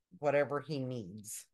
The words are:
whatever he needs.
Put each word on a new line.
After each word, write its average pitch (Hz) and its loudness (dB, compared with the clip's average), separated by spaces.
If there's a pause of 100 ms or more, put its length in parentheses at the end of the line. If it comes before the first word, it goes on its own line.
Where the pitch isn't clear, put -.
(200)
whatever 143 4
he 143 -4
needs. 123 -6